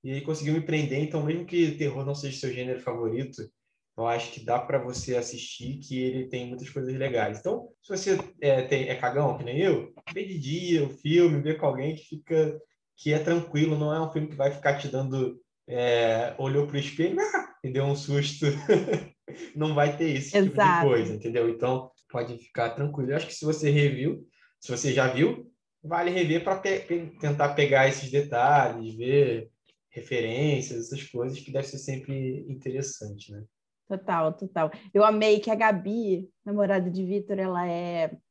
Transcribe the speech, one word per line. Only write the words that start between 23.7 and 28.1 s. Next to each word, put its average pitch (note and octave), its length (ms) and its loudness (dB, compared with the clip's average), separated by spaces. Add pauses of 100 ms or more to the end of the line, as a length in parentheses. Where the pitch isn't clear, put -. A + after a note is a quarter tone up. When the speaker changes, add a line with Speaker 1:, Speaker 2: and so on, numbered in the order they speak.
Speaker 1:
se - 100 -16
você B2+ 240 -2
já B2+ 140 4
viu, C#3+ 420 0 (320)
vale E3+ 300 -2
rever E3+ 320 2
pra F#3+ 140 0
pe-, G3 220 -2
pe-, E3+ 400 -6
tentar D3 340 0
pegar C3+ 340 6
esses C#3 240 -2